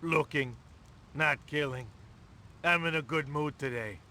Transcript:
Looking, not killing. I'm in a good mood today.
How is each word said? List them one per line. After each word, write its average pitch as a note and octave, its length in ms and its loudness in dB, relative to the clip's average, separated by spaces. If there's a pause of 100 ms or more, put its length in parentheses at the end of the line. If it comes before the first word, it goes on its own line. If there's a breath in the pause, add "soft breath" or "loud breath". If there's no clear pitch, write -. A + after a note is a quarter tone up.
Looking, D3 560 0 (580)
not D3 320 2
killing. C3 400 -2 (760)
I'm E3+ 220 4
in E3 80 0
a D#3+ 80 0
good C#3+ 260 -2
mood D3 300 -2
today. A#2 400 -4 (120)